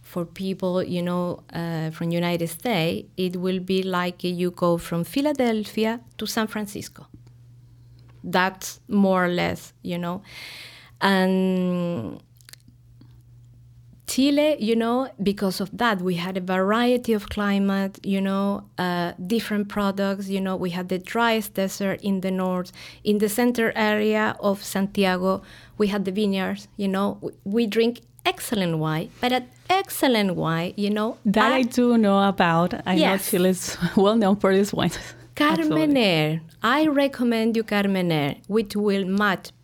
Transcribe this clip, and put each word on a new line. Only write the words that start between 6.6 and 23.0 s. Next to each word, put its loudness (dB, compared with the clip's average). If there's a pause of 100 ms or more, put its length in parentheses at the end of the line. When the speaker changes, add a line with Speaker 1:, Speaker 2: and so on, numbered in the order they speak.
Speaker 1:
That's -2
more 4
or 2
less, -2
you -6
know. -6 (800)
And 0 (1900)
Chile, 4
you 2
know, 0 (140)
because 0
of -6 (120)
that, 0
we 0
had -4
a -2 (160)
variety 2
of -2
climate, 0
you 0
know, -2 (120)
uh, -2 (220)
different -2
products. -2
You -2
know, -2
we -4
had -6
the -2
driest 0
desert -2
in 0
the -2
north. -2 (320)